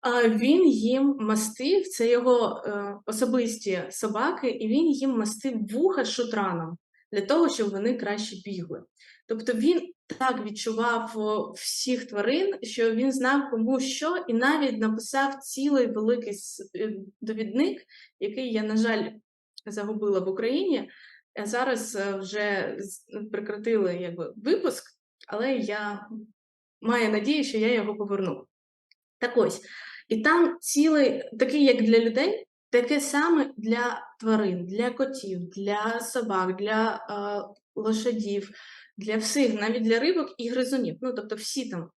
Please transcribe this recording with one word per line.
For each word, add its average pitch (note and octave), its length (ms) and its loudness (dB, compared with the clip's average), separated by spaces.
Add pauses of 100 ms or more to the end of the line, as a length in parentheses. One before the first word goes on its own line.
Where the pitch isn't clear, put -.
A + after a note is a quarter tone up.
А, A#3+ 280 4
він C#4 400 6
їм C4 520 4
мастив, A3 680 0
це A#3 220 2
його, A#3+ 560 4
е, G3+ 280 -6 (120)
особисті A3 840 0
собаки, A#3+ 580 -2
і A3 200 -2
він D4+ 220 4
їм C4+ 200 0
мастив A3+ 480 -2 (140)
вуха D4 320 2
шутраном F#3+ 760 -4 (340)
для G3+ 80 -2
того, D4 280 4
щоб G#3+ 220 -2
вони G#3 240 0
краще G#3 500 -6
бігли. F#3 380 -8 (440)
Тобто A3 260 -4
він D#4+ 400 2 (140)
так B3+ 400 -2
відчував, A3 680 -2
о, G#3+ 360 -2
всіх - 520 -4
тварин, C4+ 580 0
що A3+ 280 0
він B3 220 2
знав, C4+ 380 2
кому B3 300 0
що, D#4 480 -4
і A#3 60 0
навіть C4 440 2
написав A3+ 560 0
цілий C4+ 520 0
великий G#3+ 460 -2
с-, - 440 -14
е, A3 200 -4 (240)
довідник, A3 640 -2 (380)
який A3+ 320 -6
я, A3 100 0
на G#3+ 140 -2
жаль, A3 340 0 (560)
загубила G#3 540 -2
в F3+ 80 -4
Україні. B3 640 -2 (440)
А G#3 120 -8
зараз, A#3+ 500 -2
е, G3 200 -2
вже G3+ 640 -4
з, - 260 -12 (280)
прекратили, G#3 680 0
якби, F3 360 -8
випуск, C4+ 480 -2 (440)
але B3 280 -2
я G#3 520 -6 (720)
маю A#3 280 2
надію, A#3 360 2
що - 140 -2
я A3+ 160 4
його G#3 220 0
поверну. G3 500 -4 (720)
Так A#3+ 180 0
ось, G3+ 240 2 (480)
і A3 120 0
там E4 400 4
цілий, D4 640 4 (160)
такий, C4+ 260 4
як B3 180 6
для A3 160 6
людей, C4 480 2 (240)
таке A#3+ 300 4
саме D4 560 2
для A#3 460 -2 (180)
тварин, G#3 460 2
для A3 240 0
котів, G3+ 580 -4
для G#3 520 -2
собак, G3 560 -2
для, A3 540 0
е, G3+ 440 -6 (200)
лошадів, G#3+ 760 -2 (460)
для G#3+ 200 -4
всіх, A3+ 380 2
навіть A3 280 -2
для A3+ 160 4
рибок D#4+ 400 0
і A#3 100 -6
гризунів. B3 520 -2
Ну, B3+ 120 -4
тобто A3 240 -6
всі A3+ 340 -6
там. E3+ 200 -8 (100)